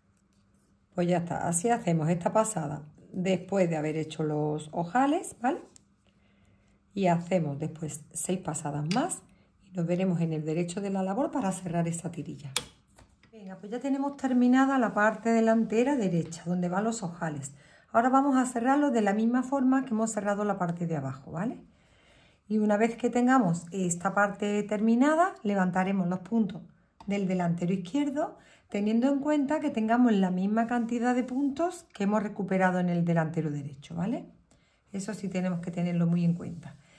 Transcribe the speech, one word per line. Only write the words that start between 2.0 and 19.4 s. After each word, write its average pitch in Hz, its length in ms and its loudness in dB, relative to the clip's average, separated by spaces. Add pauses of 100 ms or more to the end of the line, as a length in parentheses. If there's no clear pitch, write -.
esta 180 240 0
pasada 156 500 0 (300)
después 185 560 0
de 160 80 -2
haber 156 200 -2
hecho 156 260 -6
los 151 500 -2
ojales, 269 680 0
¿vale? 277 200 -2 (1300)
Y 196 140 0
hacemos 170 500 0
después 156 540 -8
seis - 260 -4
pasadas 147 460 -6 (100)
más 311 280 -2 (420)
y - 80 -20
nos 170 120 -2
veremos 180 360 0
en 160 120 0
el 156 120 -4
derecho 170 360 -4
de 196 100 -4
la 190 120 -2
labor 208 300 -2
para 214 180 -2
cerrar 170 380 -4
esa 165 240 -6
tirilla. 143 400 -12 (800)
Venga, 190 240 -16
pues 196 160 -12
ya 247 80 -6
tenemos 277 360 -2
terminada 262 640 4
la 214 160 2
parte 214 360 2
delantera 226 640 4
derecha, 170 500 -2
donde 175 220 0
van 185 160 0
los 226 180 -2
ojales. 160 500 -8 (380)
Ahora 233 200 4
vamos 269 260 4
a 254 100 4
cerrarlo 269 460 2
de 233 100 2
la 202 100 4
misma 233 300 2